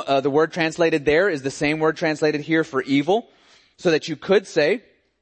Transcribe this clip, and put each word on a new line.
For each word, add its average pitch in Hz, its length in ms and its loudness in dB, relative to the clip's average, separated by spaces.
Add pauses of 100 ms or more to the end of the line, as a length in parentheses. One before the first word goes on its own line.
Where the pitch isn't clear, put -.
uh, 139 160 2
the 139 80 0
word 156 240 2
translated 160 520 0
there 160 240 2
is 147 120 -4
the 135 100 -6
same 151 280 -2
word 156 180 0
translated 151 440 -2
here 160 220 0
for 135 200 -4
evil. 147 460 0 (480)
So 180 140 0
that 151 160 0
you 160 80 -6
could 196 300 0
say 170 380 0 (380)